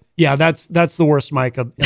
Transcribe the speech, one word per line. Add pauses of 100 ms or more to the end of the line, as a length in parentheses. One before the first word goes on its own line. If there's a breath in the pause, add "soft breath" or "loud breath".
(160)
Yeah,
that's,
that's
the
worst
mic
of,
in